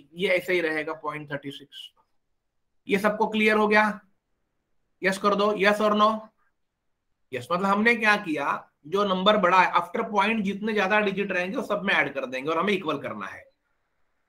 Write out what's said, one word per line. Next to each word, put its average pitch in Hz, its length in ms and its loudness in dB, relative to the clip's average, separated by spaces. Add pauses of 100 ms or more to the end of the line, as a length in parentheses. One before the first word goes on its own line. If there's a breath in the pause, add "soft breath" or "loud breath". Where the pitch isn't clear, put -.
(140)
ये 180 160 -4
ऐसे 180 240 0
ही 180 80 0
रहेगा 156 320 -4
पॉइंट 151 380 -10
थर्टी 139 200 -8
सिक्स। - 400 -18 (960)
ये 196 120 2
सबको 208 280 0
clear 214 300 2
हो 214 100 2
गया? 214 340 2 (1040)
यस 190 140 0
कर 202 180 0
दो, 208 180 2
yes 202 280 2
or 214 100 2
no? 214 280 2 (1120)
Yes, 120 180 -10
मतलब 180 140 0
हमने 208 300 4
क्या 214 200 2
किया, 170 560 -4 (160)
जो 196 160 0
number 196 340 4
बड़ा 185 240 4
है, 175 120 2
after 175 380 -2
point 208 300 0
जितने 202 320 -4
ज्यादा 208 260 2
डिजिट 196 320 -2
रहेंगे, 185 260 -4
वो 247 60 -2
सब 180 200 -4
में 196 100 0
ऐड 143 200 0
कर 131 120 -6
देंगे 131 240 -6
और 160 80 -2
हमें 196 160 0
equal 151 240 -4
करना 107 280 -10
है। - 240 -16 (800)